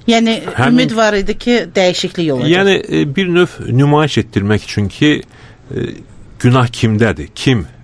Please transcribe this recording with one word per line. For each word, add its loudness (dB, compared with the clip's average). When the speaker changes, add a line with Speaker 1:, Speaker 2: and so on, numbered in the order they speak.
Speaker 1:
Yəni, 2
Speaker 2:
həmin 2
Speaker 1:
ümid -2
var 0
idi -2
ki, 0
dəyişiklik 0
olacaq. 0
Speaker 2:
Yəni, 2
e, -2
bir 0
növ 0
nümayiş 2
etdirmək -2
üçün -2
ki, 2
e, -6
günah 2
kimdədir? 0
Kim, 0